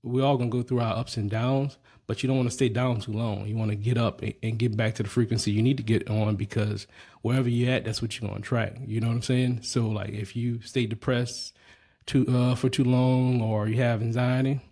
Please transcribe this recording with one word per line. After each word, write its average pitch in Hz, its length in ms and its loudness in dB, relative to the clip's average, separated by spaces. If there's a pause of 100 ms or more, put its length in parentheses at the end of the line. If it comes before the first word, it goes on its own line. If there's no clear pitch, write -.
we 123 200 0
all 139 140 4
gonna 120 140 0
go 120 120 0
through 123 180 0
our 113 160 0
ups - 200 -4
and 104 140 -2
downs, 135 480 0 (280)
but - 160 -4
you 135 40 0
don't 131 120 2
wanna 123 120 2
stay 131 180 2
down 123 320 0
too 110 120 -6
long. 104 340 -2
You 107 100 -4
wanna 107 200 0
get 113 220 0
up 113 240 0
and, 110 200 -4
and 113 160 -2
get 113 180 0
back 110 200 2
to 117 80 -2
the 101 40 -6
frequency 107 440 0
you 107 100 2
need 131 140 4
to 127 80 -6
get 113 260 2
on, 107 260 2
because 104 500 -4 (360)
wherever 123 260 0
you're 123 220 2
at, 127 140 0
that's 110 180 -4
what 110 160 -4
you're 104 100 -6
gonna 98 120 -8
attract. 117 400 -2
You 113 200 -4
know 113 80 0
what 117 60 0
I'm 120 80 -2
saying? 123 400 0
So, 117 260 0
like, 104 220 -4
if 104 240 -8
you 117 280 -4
stay 123 240 -2
depressed 120 680 -4 (520)
too, 131 220 2
uh, 123 280 4
for 127 120 0
too 127 160 2
long, 127 580 4
or 107 260 0
you 110 80 0
have 120 260 2
anxiety, 127 580 0 (120)